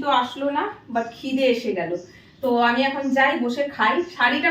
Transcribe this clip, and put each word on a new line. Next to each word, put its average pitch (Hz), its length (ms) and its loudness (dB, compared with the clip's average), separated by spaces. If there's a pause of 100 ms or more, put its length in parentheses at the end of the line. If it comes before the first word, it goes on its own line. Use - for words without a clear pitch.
তো 285 60 -4 (140)
আসলো 277 240 -6 (120)
না, 359 60 -2 (300)
but 226 120 -2 (100)
খিদে 262 280 -2 (100)
এসে 220 240 -4
গেল। 170 140 -4 (500)
তো 254 60 0 (200)
আমি 240 200 2
এখন 277 160 -4 (120)
যাই 277 180 4 (100)
বসে 247 180 -2 (120)
খাই, 220 200 2 (200)
শাড়িটা 277 360 2